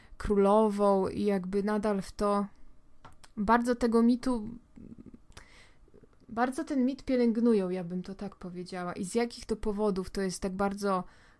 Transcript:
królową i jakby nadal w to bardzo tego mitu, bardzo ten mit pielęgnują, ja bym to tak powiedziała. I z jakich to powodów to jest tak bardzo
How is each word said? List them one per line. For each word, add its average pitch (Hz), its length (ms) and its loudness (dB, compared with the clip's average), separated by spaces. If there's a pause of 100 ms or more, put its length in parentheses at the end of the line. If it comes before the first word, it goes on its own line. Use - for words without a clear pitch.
(180)
królową 202 920 4
i - 160 -4
jakby 196 400 0
nadal 208 380 0
w - 100 -12
to 202 340 0 (920)
bardzo 240 380 4
tego 233 280 4
mitu, 233 460 0 (1800)
bardzo 262 340 -2
ten 269 220 0
mit 269 180 -4
pielęgnują, 233 680 4
ja 185 140 -4
bym 180 200 -6
to 190 120 -12
tak 196 200 -10
powiedziała. 180 580 -10
I 196 120 -6
z 175 100 -6
jakich 240 300 -2
to 269 100 -2
powodów 202 540 -2
to 196 120 -6
jest 185 200 -4
tak 190 140 -4
bardzo 196 480 0 (360)